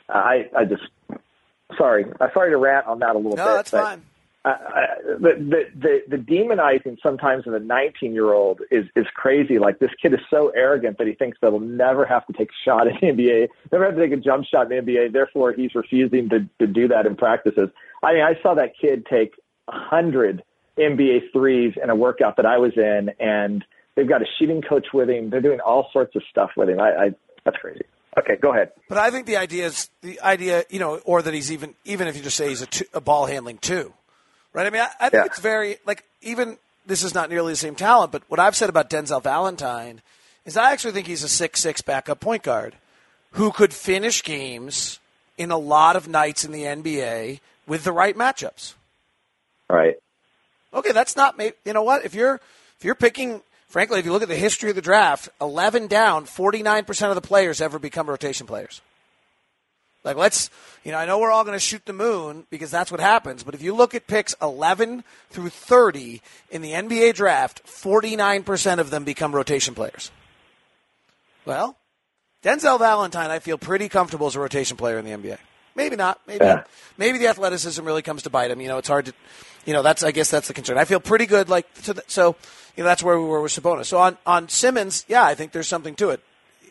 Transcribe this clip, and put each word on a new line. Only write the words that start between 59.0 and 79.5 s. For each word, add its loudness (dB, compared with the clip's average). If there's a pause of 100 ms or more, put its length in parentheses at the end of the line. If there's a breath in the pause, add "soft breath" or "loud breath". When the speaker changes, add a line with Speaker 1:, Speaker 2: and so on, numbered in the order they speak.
Speaker 2:
Like, -8
let's, 0 (360 soft breath)
you -12
know, -6
I -4
know 0
we're 2
all 4
gonna -8
shoot -6
the -12
moon -6
because -12
that's -4
what -8
happens, 0
but -14
if -16
you -6
look 4
at -10
picks -2
eleven -2 (260 soft breath)
through -10
thirty 2 (280 soft breath)
in -10
the -12
N -6
B 4
A 2
draft, 0
forty-nine 0
percent -2
of -4
them -6
become -6
rotation -2
players. -10 (1300)
Well, -6 (640)
Denzel 2
Valentine, 0
I -4
feel -6
pretty -4
comfortable -2
as -6
a -6
rotation -4
player -4
in -10
the -14
N -14
B -12
A. -12 (360)
Maybe -4
not. -2
Maybe, 2
Speaker 1:
Yeah. 4 (320 soft breath)
Speaker 2:
maybe 0
the 2
athleticism -4
really -4
comes -10
to -12
bite -2
him. -8
You -10
know, -6
it's -8
hard 0
to, -14 (520 loud breath)